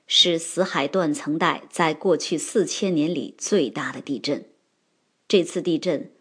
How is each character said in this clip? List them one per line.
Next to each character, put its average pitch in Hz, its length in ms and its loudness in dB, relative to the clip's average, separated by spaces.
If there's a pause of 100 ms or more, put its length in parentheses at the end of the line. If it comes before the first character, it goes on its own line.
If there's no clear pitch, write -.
是 170 320 4
死 170 260 -4
海 143 240 -2
断 165 240 2
层 147 260 -2
带 160 300 0
在 160 240 0
过 160 240 2
去 151 220 -4
四 196 260 0
千 185 300 -2
年 156 180 2
里 139 240 -6
最 160 320 0
大 156 240 -8
的 127 80 -12
地 131 180 -4
震。 - 280 -4 (800)
这 180 180 4
次 175 160 -4
地 165 180 0
震 156 320 -2 (100)